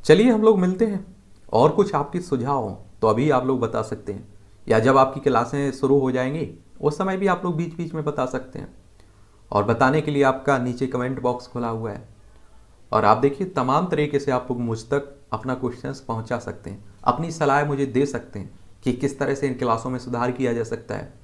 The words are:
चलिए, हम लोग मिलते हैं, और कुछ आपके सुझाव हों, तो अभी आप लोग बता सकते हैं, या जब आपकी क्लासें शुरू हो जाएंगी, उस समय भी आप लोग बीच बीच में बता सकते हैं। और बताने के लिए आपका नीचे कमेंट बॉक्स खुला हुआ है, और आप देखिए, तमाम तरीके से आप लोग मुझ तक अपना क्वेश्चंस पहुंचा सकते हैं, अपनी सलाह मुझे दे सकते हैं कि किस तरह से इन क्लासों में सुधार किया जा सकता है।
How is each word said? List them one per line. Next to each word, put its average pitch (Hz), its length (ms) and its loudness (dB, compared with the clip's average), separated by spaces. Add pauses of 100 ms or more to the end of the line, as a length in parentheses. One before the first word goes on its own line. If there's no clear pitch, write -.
चलिए, 202 260 8
हम 214 120 2
लोग 220 160 6
मिलते 185 280 2
हैं, 196 300 -6 (360)
और 123 180 6
कुछ 190 240 0
आपके 151 260 -4
सुझाव 139 440 -2
हों, 98 120 -8 (260)
तो 110 60 4
अभी 120 220 2
आप 127 160 2
लोग 131 140 0
बता 110 220 -2
सकते 107 300 -8
हैं, 110 160 -12 (400)
या 113 100 4
जब 131 180 6
आपकी 135 240 4
क्लासें 135 520 0
शुरू 139 260 2
हो 131 120 2
जाएंगी, 135 400 -2 (300)
उस 151 180 0
समय 190 180 0
भी 196 100 0
आप 180 180 2
लोग 175 120 0
बीच 170 200 -4
बीच 170 180 -6
में 156 100 -4
बता 143 220 -2
सकते 127 320 -8
हैं। - 160 -14 (760)
और 101 120 2
बताने 131 360 2
के 147 100 -4
लिए 143 120 2
आपका 135 360 2
नीचे 123 280 -2
कमेंट 127 340 -4
बॉक्स 123 260 -2
खुला 120 220 -6
हुआ 113 220 -6
है, - 180 -12 (840)
और 107 120 2
आप 107 120 6
देखिए, 139 300 0
तमाम 139 400 0
तरीके 147 320 0
से 139 120 -2
आप 127 200 0
लोग 120 100 -2
मुझ 113 220 -2
तक - 340 -4 (160)
अपना 127 220 -4
क्वेश्चंस 127 460 -6
पहुंचा 113 380 -6
सकते - 320 -12
हैं, 98 140 -14 (200)
अपनी 160 260 0
सलाह 147 340 2
मुझे 143 220 -2
दे 131 200 0
सकते - 320 -8
हैं 104 200 -14 (260)
कि 123 80 2
किस 135 260 -2
तरह 139 160 0
से 139 120 -2
इन 131 80 -2
क्लासों 120 360 -2
में 127 80 -4
सुधार 120 320 -2
किया 123 220 0
जा 117 120 -2
सकता 113 300 -8
है। - 180 -10 (120)